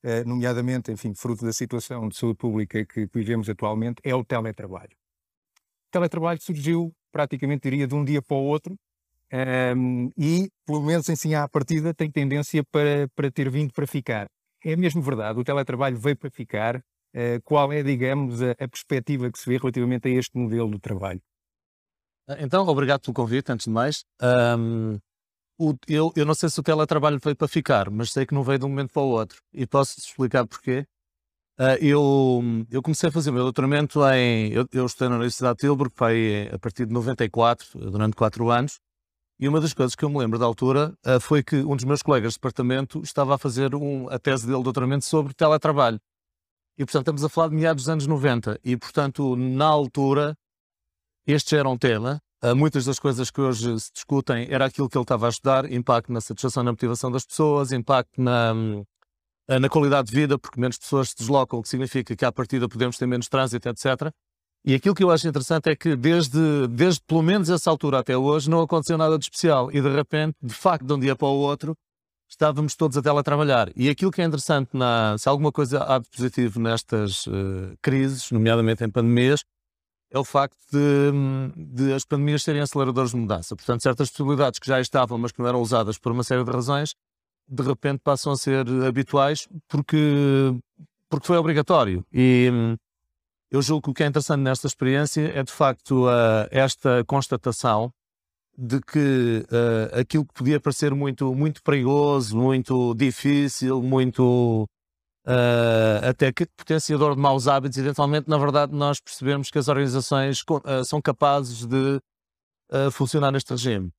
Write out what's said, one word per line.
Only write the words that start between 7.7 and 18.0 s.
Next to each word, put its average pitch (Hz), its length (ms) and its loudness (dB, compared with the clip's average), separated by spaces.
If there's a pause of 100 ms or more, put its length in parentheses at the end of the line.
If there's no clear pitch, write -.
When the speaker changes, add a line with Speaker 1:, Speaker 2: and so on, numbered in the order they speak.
Speaker 1:
de 127 80 -4
um 147 120 0
dia 143 160 0
para 143 160 -4
o - 20 0
outro, 151 340 -2 (560)
ehm, 127 840 0
e, 170 320 0 (160)
pelo 151 180 -4
menos 156 280 0
assim 156 240 -2
à 147 120 0
partida, 156 460 -2
tem 156 180 -4
tendência 143 640 -2
para, 143 420 0
para 143 160 -2
ter 135 200 -4
vindo 139 240 -4
para 143 120 -4
ficar. 113 420 -6 (360)
É 160 120 -2
mesmo 170 260 0
verdade, 110 360 -4
o 123 60 -4
teletrabalho 135 540 -2
veio 139 180 -2
para 139 140 -12
ficar. 113 500 -6 (340)
Eh, 120 300 -4
qual 143 260 2
é, 147 120 -2
digamos, 131 580 -2